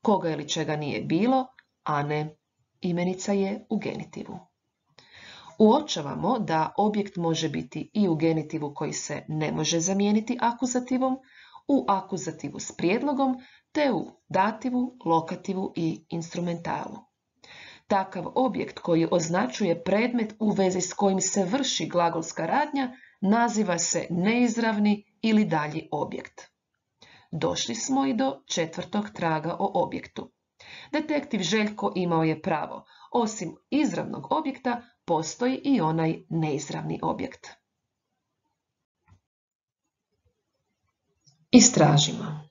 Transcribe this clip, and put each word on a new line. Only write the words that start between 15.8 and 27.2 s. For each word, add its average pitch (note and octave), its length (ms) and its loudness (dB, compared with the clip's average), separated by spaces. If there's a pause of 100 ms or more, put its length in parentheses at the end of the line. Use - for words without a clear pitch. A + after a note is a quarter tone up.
instrumentalu. E3+ 880 -6 (920)
Takav F#3+ 380 -2 (100)
objekt - 440 0
koji E3 320 2
označuje F3 760 0
predmet A3+ 540 0
u G#3+ 120 0
vezi F#3 300 2
s - 120 -4
kojim F#3+ 280 2
se F#3+ 240 0
vrši G#3+ 420 0
glagolska E3 600 0
radnja C4+ 460 0 (280)
naziva G3+ 580 2
se - 320 -2
neizravni G#3+ 960 2 (180)
ili G#3+ 220 4
dalji D#3 460 -2
objekt. - 520 -6 (880)